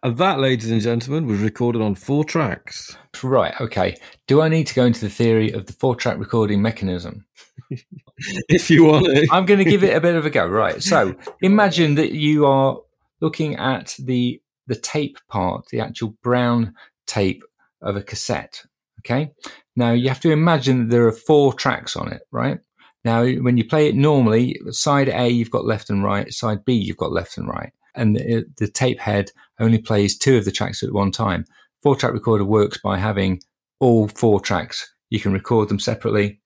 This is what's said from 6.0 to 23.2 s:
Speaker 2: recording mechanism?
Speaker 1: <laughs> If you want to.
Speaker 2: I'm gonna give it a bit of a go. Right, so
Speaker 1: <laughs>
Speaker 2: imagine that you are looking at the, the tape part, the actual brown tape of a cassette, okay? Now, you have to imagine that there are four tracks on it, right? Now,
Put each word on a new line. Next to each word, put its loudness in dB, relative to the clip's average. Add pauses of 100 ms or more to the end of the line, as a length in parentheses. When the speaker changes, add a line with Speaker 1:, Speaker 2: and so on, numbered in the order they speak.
Speaker 2:
recording 0
mechanism? -6 (460)
Speaker 1:
<laughs> -10 (720)
If 2
you 10
want 6
to. 4
Speaker 2:
I'm 4
gonna 4
give 4
it 2
a 2
bit 2
of 0
a -2
go. 0
Right, 0
so 2 (140)
Speaker 1:
<laughs> -10
Speaker 2:
imagine 4
that 0
you 2
are 2 (400)
looking -4
at -6
the, -2 (260)
the -4
tape -6 (100)
part, -6
the -6
actual -10
brown -2 (320)
tape -4 (400)
of -6
a -8
cassette, -10 (380)
okay? -4 (420)
Now, 0
you 0
have -4
to 2
imagine 2
that -2
there 4
are 4
four 2
tracks -4
on -8
it, -14
right? -4 (460)
Now, 2